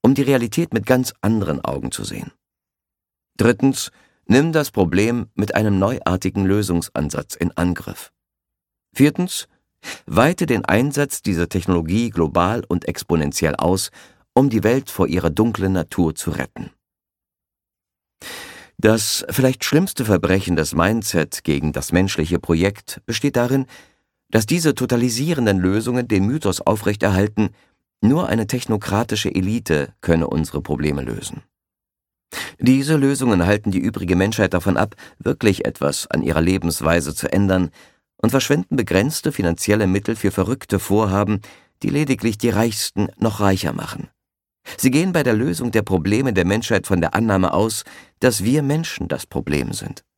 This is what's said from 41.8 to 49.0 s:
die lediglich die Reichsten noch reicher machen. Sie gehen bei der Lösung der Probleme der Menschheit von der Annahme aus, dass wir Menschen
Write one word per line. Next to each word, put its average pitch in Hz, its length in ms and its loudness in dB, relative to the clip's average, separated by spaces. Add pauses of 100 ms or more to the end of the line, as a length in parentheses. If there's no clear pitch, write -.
die - 60 -2
lediglich 139 480 -2
die 117 140 0
Reichsten 107 580 -2 (100)
noch 107 220 -2
reicher 95 320 2
machen. - 380 -10 (680)
Sie - 140 2
gehen 170 220 2
bei 160 100 2
der 123 120 2
Lösung 127 360 -2
der 107 120 2
Probleme 104 500 0
der 92 120 2
Menschheit 101 420 0
von 92 140 0
der 82 140 -2
Annahme 98 380 2
aus, 110 320 -2 (360)
dass 110 220 2
wir 135 200 2
Menschen 147 460 -4